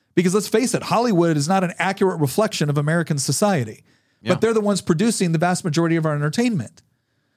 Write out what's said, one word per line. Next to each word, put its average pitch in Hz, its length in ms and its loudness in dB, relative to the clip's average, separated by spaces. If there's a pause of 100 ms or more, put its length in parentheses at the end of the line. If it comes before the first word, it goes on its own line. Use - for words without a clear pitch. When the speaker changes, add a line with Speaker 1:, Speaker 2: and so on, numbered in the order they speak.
(140)
Speaker 1:
Because 180 180 2
let's 208 160 0
face 233 240 0
it, 120 120 -2
Hollywood 170 520 2
is 143 100 -2
not 190 160 2
an 175 160 -2
accurate 185 440 0
reflection 165 480 0
of 143 80 0
American 156 400 0
society. 135 640 -2 (380)
Speaker 2:
Yeah. 110 100 0
Speaker 1:
But 180 80 -2
they're 226 140 2
the 220 80 0
ones 202 180 0
producing 180 520 0
the 160 60 2
vast 175 240 0
majority 165 340 0
of 165 100 0
our 151 80 -2
entertainment. 151 640 -2 (560)